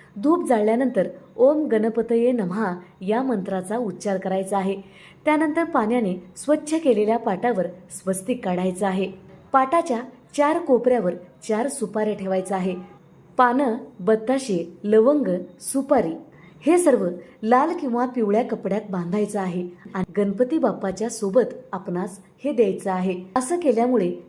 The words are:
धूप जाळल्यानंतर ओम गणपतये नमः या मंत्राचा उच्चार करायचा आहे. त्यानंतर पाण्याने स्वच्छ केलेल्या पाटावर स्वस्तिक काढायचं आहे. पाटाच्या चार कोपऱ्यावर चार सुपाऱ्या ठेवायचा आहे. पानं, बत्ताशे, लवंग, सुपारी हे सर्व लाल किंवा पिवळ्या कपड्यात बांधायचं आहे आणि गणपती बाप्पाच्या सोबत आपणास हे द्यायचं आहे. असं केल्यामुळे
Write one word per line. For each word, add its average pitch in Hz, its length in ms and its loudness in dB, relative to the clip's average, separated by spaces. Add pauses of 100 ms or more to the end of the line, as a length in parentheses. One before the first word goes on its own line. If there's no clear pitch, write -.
(180)
धूप 277 300 2
जाळल्यानंतर 220 600 2 (300)
ओम 294 300 4
गणपतये 226 640 2
नमः 196 420 -2 (280)
या 214 200 0
मंत्राचा 190 560 -4
उच्चार 196 400 -4
करायचा 190 400 -2
आहे. 196 240 -2 (440)
त्यानंतर 311 380 2
पाण्याने 226 600 0 (120)
स्वच्छ 302 380 0
केलेल्या 233 440 2
पाटावर 202 500 -2 (240)
स्वस्तिक 190 540 -6
काढायचं 180 420 -2
आहे. 190 240 -2 (400)
पाटाच्या 262 500 2 (360)
चार 302 220 2
कोपऱ्यावर 240 540 2 (340)
चार 220 200 0
सुपाऱ्या 214 460 -4
ठेवायचा 190 420 -2
आहे. 185 400 -4 (420)
पानं, 247 380 4 (240)
बत्ताशे, 220 580 0 (260)
लवंग, 220 440 6 (340)
सुपारी 262 520 0 (500)
हे 349 140 6
सर्व 254 280 4 (380)
लाल 254 340 4
किंवा 247 280 -2
पिवळ्या 240 380 0
कपड्यात 214 460 -4
बांधायचं 196 500 -2
आहे 180 280 -4 (260)
आणि 185 240 -4
गणपती 208 400 0
बाप्पाच्या 208 520 -2
सोबत 208 440 0 (200)
आपणास 180 440 -6 (260)
हे - 80 -2
द्यायचं 202 400 0
आहे. 185 240 -2 (200)
असं 294 240 -2
केल्यामुळे 233 500 2 (200)